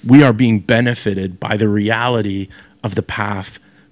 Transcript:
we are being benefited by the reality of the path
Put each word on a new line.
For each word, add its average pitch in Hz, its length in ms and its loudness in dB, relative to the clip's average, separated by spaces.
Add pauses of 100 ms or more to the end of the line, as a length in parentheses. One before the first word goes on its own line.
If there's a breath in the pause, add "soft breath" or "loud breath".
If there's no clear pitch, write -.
we 131 180 8
are 127 120 4
being 113 240 2
benefited 101 840 -2
by 110 160 -4
the 104 140 0
reality 104 800 -2 (360 soft breath)
of 98 100 -6
the 107 80 -4
path 101 560 -8 (340 soft breath)